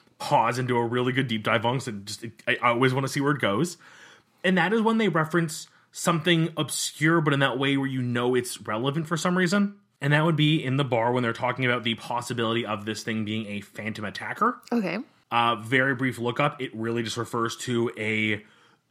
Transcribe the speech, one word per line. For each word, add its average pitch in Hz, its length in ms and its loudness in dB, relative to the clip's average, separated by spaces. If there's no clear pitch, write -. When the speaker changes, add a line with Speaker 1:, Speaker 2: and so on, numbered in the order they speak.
Speaker 1:
pause 120 400 2
and 127 100 -2
do 123 80 0
a 120 100 2
really 123 260 0
good 131 140 0
deep 110 160 -4
dive 113 220 2
on, 120 140 2
'cause 127 100 -6
it 101 160 -8
just, 107 200 -12
it, 113 80 -12
I, 123 160 2
I 120 60 4
always 123 260 4
wanna 135 140 0
see 143 120 -4
where 139 120 2
it 139 80 -2
goes. 117 380 0
And 190 140 4
that 175 160 2
is 226 80 2
when 226 160 2
they 214 100 2
reference 160 580 0
something 165 640 2
obscure, 156 680 0
but 147 100 2
in 139 80 2
that 131 180 2
way 139 180 2
where 135 120 0
you 131 140 -4
know 123 320 0
it's 123 260 -2
relevant 135 480 -2
for 170 80 -2
some 180 200 0
reason. 202 400 2
And 143 120 2
that 151 120 4
would 165 120 4
be 151 260 4
in 131 160 0
the 143 60 2
bar 120 280 2
when 127 100 2
they're 117 100 0
talking 123 320 -2
about 123 200 0
the 117 100 0
possibility 117 720 -2
of 104 180 -4
this 107 200 -6
thing 110 200 -4
being 107 220 -4
a 101 140 -8
phantom 107 440 -10
attacker. 127 560 -4
Speaker 2:
Okay. 190 260 0
Speaker 1:
Uh, 117 260 2
very 131 380 0
brief 123 240 -2
lookup. 123 420 -2
It 127 140 -8
really 117 300 -2
just 107 120 -6
refers 117 420 -4
to 117 380 0
a 107 480 -2